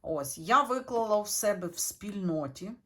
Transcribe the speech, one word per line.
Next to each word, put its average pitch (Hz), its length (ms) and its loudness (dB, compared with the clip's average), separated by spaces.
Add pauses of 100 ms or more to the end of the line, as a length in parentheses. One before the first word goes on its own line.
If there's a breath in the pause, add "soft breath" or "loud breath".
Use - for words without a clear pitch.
ось, 143 360 -2
я 226 240 6
виклала 240 540 0
у 208 100 2
себе 196 420 0
в 175 100 -8
спільноті 180 920 -4 (140)